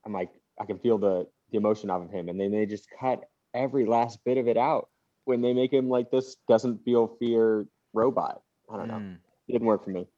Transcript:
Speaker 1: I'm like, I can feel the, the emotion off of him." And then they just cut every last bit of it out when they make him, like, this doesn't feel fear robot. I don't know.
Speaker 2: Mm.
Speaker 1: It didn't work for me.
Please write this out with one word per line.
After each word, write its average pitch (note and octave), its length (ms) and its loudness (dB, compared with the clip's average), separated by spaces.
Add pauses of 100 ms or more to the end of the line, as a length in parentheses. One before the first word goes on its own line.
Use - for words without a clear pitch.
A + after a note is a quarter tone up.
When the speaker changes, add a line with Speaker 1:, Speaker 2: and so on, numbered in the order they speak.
Speaker 1:
I'm G#2+ 80 -10
like, F#2 160 -6 (300)
I G#2+ 60 -10
can F#2+ 140 -8
feel A#2 180 4
the, F#2+ 300 2 (240)
the A2+ 60 -2
emotion G#2 320 0
off F2+ 120 -2
of E2+ 100 -14
him." F2 180 -8
And F#2 100 -6
then G2 120 0
they G#2+ 140 0
just G2+ 220 -10 (120)
cut C3 220 -2 (320)
every B2+ 320 -2
last A#2 380 0
bit B2+ 140 0
of A#2+ 100 0
it A2+ 100 2
out C3+ 320 0 (360)
when B2 160 0
they B2 120 2
make B2+ 200 2
him, C3 160 2
like, B2 220 0
this C3 240 -2 (120)
doesn't A#2 360 2
feel A#2 360 2
fear A2+ 460 2 (280)
robot. A2+ 480 0 (300)
I G#2+ 60 -10
don't A#2 100 -8
know. A2 80 -8
Speaker 2:
Mm. G2 220 -12 (300)
Speaker 1:
It B2 60 -6
didn't A#2 140 2
work G#2 160 2
for G#2 60 -10
me. F#2 180 -6 (100)